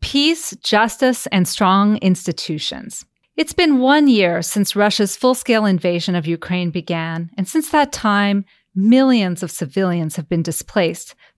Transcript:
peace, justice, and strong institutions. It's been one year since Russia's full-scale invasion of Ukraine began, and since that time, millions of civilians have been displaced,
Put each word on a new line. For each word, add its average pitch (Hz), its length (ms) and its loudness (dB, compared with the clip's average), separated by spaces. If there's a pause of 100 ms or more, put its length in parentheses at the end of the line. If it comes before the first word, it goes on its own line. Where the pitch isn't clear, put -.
peace, 294 640 -2
justice, 214 680 0
and 180 180 2
strong 202 520 2
institutions. - 1040 -4 (320)
It's 311 160 -2
been 302 280 2
one 285 260 4
year 180 360 4
since 202 340 -2
Russia's 202 400 0
full-scale 240 500 0
invasion 180 480 0
of 170 120 -2
Ukraine 170 440 -4
began, 165 640 -6
and 185 120 -4
since 311 220 -4
that 294 200 2
time, 202 540 0 (320)
millions 220 680 4
of 175 80 -6
civilians 170 640 -2
have 156 140 -8
been 170 140 -2
displaced, - 760 -4 (220)